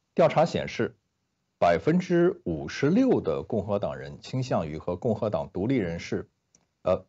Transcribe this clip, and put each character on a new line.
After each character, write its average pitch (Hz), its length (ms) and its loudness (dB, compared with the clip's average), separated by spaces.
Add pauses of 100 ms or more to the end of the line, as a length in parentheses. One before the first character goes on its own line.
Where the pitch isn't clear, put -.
(140)
调 165 140 6
查 147 160 4
显 - 240 -2
示， - 260 -4 (640)
百 87 180 6
分 156 220 2
之 175 460 2
五 160 240 -4
十 - 220 0
六 214 300 4
的 73 220 -2
共 101 240 -4
和 101 140 0
党 76 180 -4
人 69 220 -14
倾 127 240 -6
向 107 240 -2
于 76 100 -8
和 87 160 -4
共 107 220 -2
和 113 120 -2
党 78 240 -4
独 92 140 -4
立 135 80 0
人 87 240 -2
士， - 320 -8 (520)
呃， - 260 0